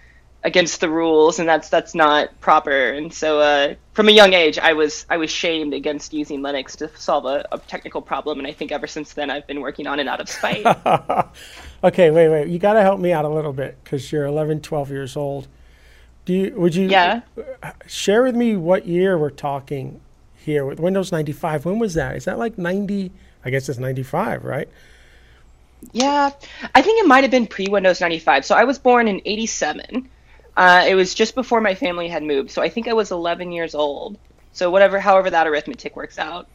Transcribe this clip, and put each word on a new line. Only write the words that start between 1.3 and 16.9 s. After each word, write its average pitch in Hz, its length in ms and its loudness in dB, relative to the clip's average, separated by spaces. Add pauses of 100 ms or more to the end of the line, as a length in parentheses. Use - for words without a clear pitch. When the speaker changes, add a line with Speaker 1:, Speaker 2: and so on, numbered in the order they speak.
Speaker 1:
and 170 100 -2
that's, 156 220 0
that's 165 240 -2
not 151 480 0
proper." 147 480 2
And 151 240 -8
so, 151 260 -2
uh, 147 360 2 (180)
from 214 160 4
a - 20 8
young 202 220 10
age, 160 240 2
I 160 160 4
was, 151 380 -2
I 170 60 0
was 156 120 -4
shamed 156 460 -4
against 147 360 -8
using 147 280 -8
Linux 139 380 -8
to 156 200 -10
solve 147 280 -2
a, 139 260 -4
a - 80 -6
technical - 420 -12
problem, 143 380 -8
and 135 80 -10
I 151 60 -14
think 151 180 -12
ever 143 160 -8
since - 260 -14
then 143 160 -8
I've 143 160 -8
been 143 160 -10
working 143 240 -10
on 143 140 -6
it 135 80 -6
out 123 120 -6
of - 80 -14
spite. - 380 -6
Speaker 2:
<laughs> - 600 0 (560)
Okay, 180 260 4
wait, 160 200 6
wait. 156 180 0
You 175 100 -4
gotta 208 240 4
help 190 180 4
me 180 120 0
out 151 140 0
a 147 40 -4
little 151 240 -4
bit, 135 320 -10
'cause 135 260 -8
you're 147 140 -2
eleven, 151 340 -2
twelve 143 300 -6
years 139 260 -10
old. 139 320 -8 (760)
Do 180 100 -4
you, 190 220 -2
would 170 200 0
you 190 120 0
Speaker 1:
Yeah. 190 340 2 (640)